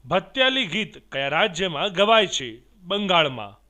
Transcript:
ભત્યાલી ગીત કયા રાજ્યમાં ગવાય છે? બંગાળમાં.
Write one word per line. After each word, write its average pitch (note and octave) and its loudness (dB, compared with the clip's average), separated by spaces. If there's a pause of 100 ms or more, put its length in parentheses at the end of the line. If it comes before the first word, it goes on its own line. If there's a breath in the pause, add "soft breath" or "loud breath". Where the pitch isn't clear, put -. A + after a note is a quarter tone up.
ભત્યાલી C4 0
ગીત F3 -8
કયા C#3 -4
રાજ્યમાં F3 -2
ગવાય G#3 4
છે? A#2 -8 (140)
બંગાળમાં. E3+ -2